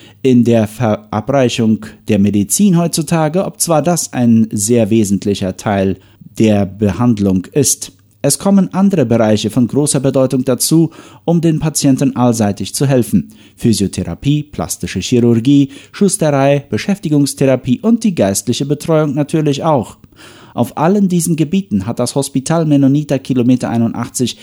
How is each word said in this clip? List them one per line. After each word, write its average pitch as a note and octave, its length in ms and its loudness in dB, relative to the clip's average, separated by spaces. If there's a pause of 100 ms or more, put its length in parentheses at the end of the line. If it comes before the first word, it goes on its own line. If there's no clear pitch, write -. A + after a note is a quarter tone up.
(220)
in B2 220 4
der A2+ 240 2
Verabreichung A2 1160 -2 (220)
der G#2 120 2
Medizin G#2 580 2
heutzutage, E3 640 -2
obzwar - 380 -2
das E3+ 320 -2
ein A#2 380 4
sehr G#2+ 400 0
wesentlicher G2+ 640 0
Teil F#2+ 400 -2 (400)
der G#2 280 2
Behandlung G2 840 0
ist. - 400 -2 (300)
Es C#3+ 160 -2
kommen G3 340 2
andere F#3 360 0
Bereiche A2 420 2
von B2 160 0
großer C#3 340 0
Bedeutung C3 460 0
dazu, D#3 460 0 (340)
um E3+ 160 0
den D#3 180 0
Patienten C#3+ 560 0
allseitig A2 600 -2
zu C#3+ 100 -2
helfen. B2 440 0 (260)
Physiotherapie, G#2 880 -2
plastische - 560 -8
Chirurgie, A#2+ 720 2 (220)
Schusterei, C#3+ 800 0
Beschäftigungstherapie C#3 1120 0
und A#3 220 0
die G#3 100 0
geistliche A2+ 540 -2
Betreuung D3+ 480 0
natürlich D3 480 -2
auch. C#3+ 340 -2 (560)
Auf - 240 -4
allen G3 300 2
diesen E3+ 300 0
Gebieten D3+ 500 -2
hat A#2 100 -6
das B2 160 -4
Hospital C#3 520 -2
Mennonita C#3+ 520 2
Kilometer B2+ 520 0
einundachtzig A#2 720 -4